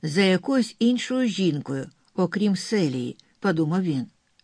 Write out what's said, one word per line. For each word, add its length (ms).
за 200
якоюсь 580
іншою 480
жінкою, 600
окрім 400
Селії", — 640
подумав 440
він. 240